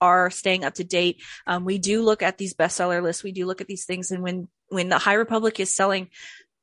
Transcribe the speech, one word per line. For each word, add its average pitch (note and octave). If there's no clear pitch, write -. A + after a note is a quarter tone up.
are F3+
staying F#3
up C#3
to F#3
date. F3+
Um, F3+
we F#3+
do G3
look G#3+
at F#3+
these F#3+
bestseller F3+
lists. E3+
We G3
do F#3
look F#3
at -
these G3
things. F3+
And F3+
when, F3+
when F3+
the E3+
High G3+
Republic A3
is F#3+
selling F#3+